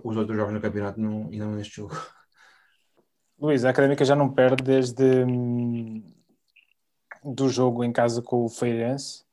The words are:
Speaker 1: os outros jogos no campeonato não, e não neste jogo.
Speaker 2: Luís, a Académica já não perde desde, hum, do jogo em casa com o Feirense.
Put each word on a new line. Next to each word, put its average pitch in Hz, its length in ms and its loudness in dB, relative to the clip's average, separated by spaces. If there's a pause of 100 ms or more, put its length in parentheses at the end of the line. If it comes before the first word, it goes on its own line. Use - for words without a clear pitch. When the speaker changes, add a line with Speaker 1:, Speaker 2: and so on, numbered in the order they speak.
Speaker 1:
os 113 140 -6
outros 110 200 -2
jogos 104 160 -2
no 107 80 -6
campeonato 101 380 -6
não, 107 320 -6
e 110 80 -10
não 107 160 -6
neste 104 220 -10
jogo. 104 180 -12 (1400)
Speaker 2:
Luís, 143 260 2
a 131 40 4
Académica 139 360 4
já 139 100 6
não 143 180 2
perde 131 300 4
desde, 131 400 2 (220)
hum, 120 760 -4 (1200)
do 135 260 -2
jogo 120 340 0
em 120 80 -2
casa 117 300 0
com 120 240 0
o 117 40 -2
Feirense. 120 840 -4